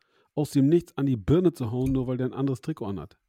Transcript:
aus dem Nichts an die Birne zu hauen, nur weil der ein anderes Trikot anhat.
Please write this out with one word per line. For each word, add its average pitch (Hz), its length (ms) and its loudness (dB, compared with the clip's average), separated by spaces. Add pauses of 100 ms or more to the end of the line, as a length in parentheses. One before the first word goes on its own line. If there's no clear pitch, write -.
(340)
aus 151 160 -2
dem 135 180 4
Nichts 165 280 2
an 139 100 -2
die 131 100 0
Birne 156 360 2
zu 117 180 -6
hauen, 127 220 -2
nur 131 140 -2
weil 127 100 -4
der 127 100 -2
ein - 80 -6
anderes 135 260 -4
Trikot 156 260 -8
anhat. 95 320 -10 (100)